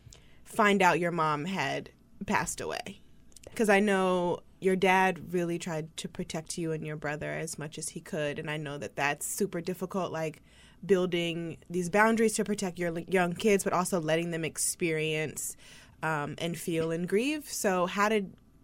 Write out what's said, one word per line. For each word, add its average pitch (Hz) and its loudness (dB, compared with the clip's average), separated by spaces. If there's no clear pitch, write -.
find 202 4
out 170 6
your 170 0
mom 156 0
had 143 -4
passed - -2
away? 87 -8
'Cause 214 2
I 196 8
know 185 2
your 185 4
dad 185 4
really 170 0
tried 160 -6
to - -10
protect - -8
you 165 -4
and 156 -4
your 151 -6
brother 151 -6
as 156 -6
much 156 -10
as 156 -8
he - -12
could, 151 -4
and 156 -6
I 151 -4
know 143 -6
that - -8
that's 143 0
super 190 -2
difficult, 180 -4
like, 160 -6
building 170 0
these 175 -2
boundaries 220 6
to 220 0
protect 196 -4
your 175 0
li-, 170 -6
young 175 2
kids, 202 4
but - 0
also 175 0
letting 165 0
them 165 -4
experience, 156 -2
um, 151 -2
and 165 -2
feel 160 -2
and 170 -2
grieve. 269 0
So 185 2
how 202 2
did, 208 2